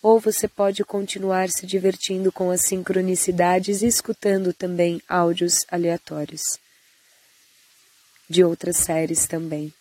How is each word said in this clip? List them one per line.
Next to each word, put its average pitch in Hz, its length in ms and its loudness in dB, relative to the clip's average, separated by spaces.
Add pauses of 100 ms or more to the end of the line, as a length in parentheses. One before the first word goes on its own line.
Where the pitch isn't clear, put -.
Ou 220 180 6
você 220 280 -2
pode 196 360 0
continuar 190 640 -2
se 185 160 -6
divertindo 185 680 0
com 180 200 -2
as 185 100 0
sincronicidades 185 1200 0
e 226 60 2
escutando 196 640 0
também 175 540 -2
áudios 175 640 0
aleatórios 170 920 -4 (1700)
de 175 140 6
outras 175 340 0
séries 160 480 0
também. 156 560 -6